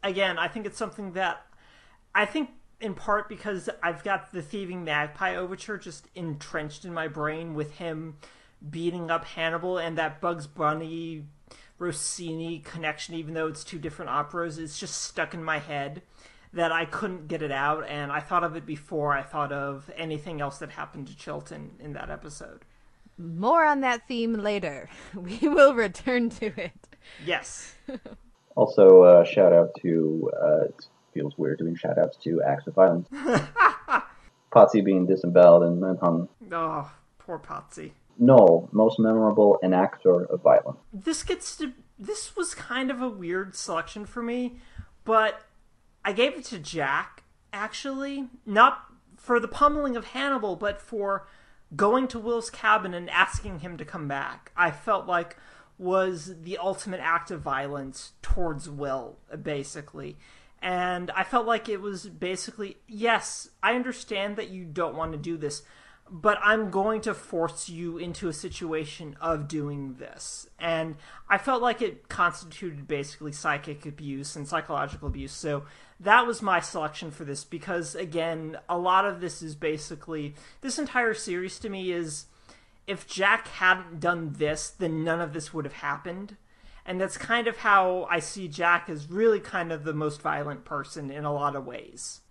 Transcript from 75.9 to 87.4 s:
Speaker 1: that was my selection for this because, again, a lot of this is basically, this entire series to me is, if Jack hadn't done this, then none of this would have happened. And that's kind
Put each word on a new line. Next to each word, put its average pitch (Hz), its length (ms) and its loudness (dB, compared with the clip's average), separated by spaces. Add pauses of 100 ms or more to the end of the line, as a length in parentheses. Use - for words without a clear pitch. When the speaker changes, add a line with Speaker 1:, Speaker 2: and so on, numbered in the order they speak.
Speaker 1:
that 226 260 4
was 233 140 -6
my 190 180 6
selection 156 520 -8
for 160 120 -16
this 143 220 -10
because, 170 500 -6
again, 160 640 -6 (100)
a 175 100 -2
lot 185 280 2
of 180 160 -6
this 170 200 -10
is 156 140 -12
basically, 151 800 -8 (240)
this 269 180 -8
entire 247 360 -2
series 185 460 -8
to 226 100 -10
me 185 240 -6
is, 160 320 -6 (640)
if 196 200 -8
Jack 202 400 2
hadn't 185 540 0
done 165 360 -2
this, 151 320 -2
then 160 360 -4
none 165 160 0
of 156 100 -6
this 160 220 -12
would 156 100 -6
have 139 120 -10
happened. 175 600 -8 (500)
And 185 140 -6
that's 190 180 -4
kind 233 300 -2